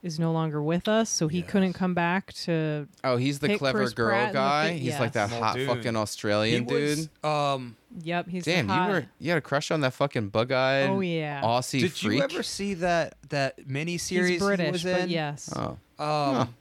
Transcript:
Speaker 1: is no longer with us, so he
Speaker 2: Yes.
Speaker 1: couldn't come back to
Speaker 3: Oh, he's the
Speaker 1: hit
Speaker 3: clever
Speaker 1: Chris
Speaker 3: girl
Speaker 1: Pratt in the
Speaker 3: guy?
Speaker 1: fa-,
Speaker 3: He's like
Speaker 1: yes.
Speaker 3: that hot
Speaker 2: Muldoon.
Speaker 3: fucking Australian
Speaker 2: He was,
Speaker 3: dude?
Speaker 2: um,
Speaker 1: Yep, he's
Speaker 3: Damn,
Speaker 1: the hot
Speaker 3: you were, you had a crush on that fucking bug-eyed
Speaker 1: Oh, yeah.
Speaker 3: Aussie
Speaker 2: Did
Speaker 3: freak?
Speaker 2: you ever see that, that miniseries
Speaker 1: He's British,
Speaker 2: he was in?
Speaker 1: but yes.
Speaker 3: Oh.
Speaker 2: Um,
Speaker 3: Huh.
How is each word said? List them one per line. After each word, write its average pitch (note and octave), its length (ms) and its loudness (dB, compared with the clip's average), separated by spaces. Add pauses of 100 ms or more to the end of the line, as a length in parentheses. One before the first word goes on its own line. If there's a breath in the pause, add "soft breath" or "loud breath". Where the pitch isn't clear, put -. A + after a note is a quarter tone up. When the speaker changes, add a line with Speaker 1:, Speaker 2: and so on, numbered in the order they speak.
Speaker 1:
is E3 180 -6
no E3 120 2
longer D#3+ 300 0
with E3 260 0
us, A3 220 2
so - 180 0
he D#3 120 0
Speaker 2:
Yes. E3+ 100 -6
Speaker 1:
couldn't F#3+ 240 2
come F#3 220 0
back F3 380 0
to D#3 540 -2 (160)
Speaker 3:
Oh, B2+ 140 4
he's C#3 220 0
the D3 100 0
Speaker 1:
hit G#3 100 2
Speaker 3:
clever C3+ 200 2
Speaker 1:
Chris B2 140 0
Speaker 3:
girl A2+ 160 2
Speaker 1:
Pratt A2+ 200 2
in - 40 -4
the - 60 2
Speaker 3:
guy? D3 300 2
Speaker 1:
fa-, F3 80 -2
Speaker 3:
He's B2+ 160 -2
like C#3+ 80 -2
Speaker 1:
yes. A2+ 120 0
Speaker 3:
that G#2 180 2
hot A2+ 260 0
Speaker 2:
Muldoon. C3 180 0
Speaker 3:
fucking A#2 200 -2
Australian A2 720 0
Speaker 2:
He C3 60 -2
was, D3 340 0
Speaker 3:
dude? - 180 -12
Speaker 2:
um, C#3 500 -2 (280)
Speaker 1:
Yep, E3+ 260 -4
he's F3+ 160 -6
Speaker 3:
Damn, D#3+ 220 2
Speaker 1:
the F#3+ 60 2
hot F#3 140 2
Speaker 3:
you G3+ 60 2
were, D#3+ 120 0 (140)
you D3 120 -4
had E3+ 60 4
a C#3 40 2
crush - 300 -2
on D#3+ 100 2
that C3 120 2
fucking C3 360 0
bug-eyed C3 600 2
Speaker 1:
Oh, G3 100 0
yeah. D#3+ 420 -2
Speaker 3:
Aussie B2 400 0
Speaker 2:
Did F3 120 2
Speaker 3:
freak? - 260 0
Speaker 2:
you C#4 40 4
ever C#4 200 -4
see G3+ 320 -4
that, E3+ 400 0 (140)
that C#3 380 -2
miniseries E3+ 640 0
Speaker 1:
He's F3 120 2
British, G3 240 2
Speaker 2:
he D3+ 60 0
was F3 140 -2
in? F#3 160 2
Speaker 1:
but F#3 80 -2
yes. D3+ 460 -4
Speaker 3:
Oh. - 80 -2
Speaker 2:
Um, - 140 -6 (200)
Speaker 3:
Huh. D3 480 0 (160)